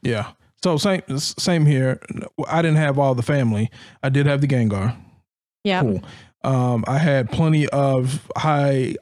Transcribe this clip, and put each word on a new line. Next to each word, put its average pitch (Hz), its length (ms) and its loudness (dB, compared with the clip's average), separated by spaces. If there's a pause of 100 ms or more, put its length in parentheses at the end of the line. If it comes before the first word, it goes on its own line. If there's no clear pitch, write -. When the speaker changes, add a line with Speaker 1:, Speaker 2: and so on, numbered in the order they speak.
Speaker 1:
Yeah. 110 300 -4 (320)
So 170 140 2
same, 190 320 0
s-, 143 280 -6
same 170 280 2
here. 131 340 2 (480)
I 165 140 0
didn't 160 160 2
have 143 200 2
all 139 180 2
the 120 60 0
family. 113 480 0 (320)
I 139 80 -2
did 139 160 2
have 143 160 2
the 147 60 2
Gengar. 113 480 0 (680)
Speaker 2:
Yeah. 185 180 0
Speaker 1:
Cool. 104 200 0 (420)
Um, 123 440 0
I 135 100 0
had 139 340 2
plenty 156 380 2
of 135 680 0
high 143 640 0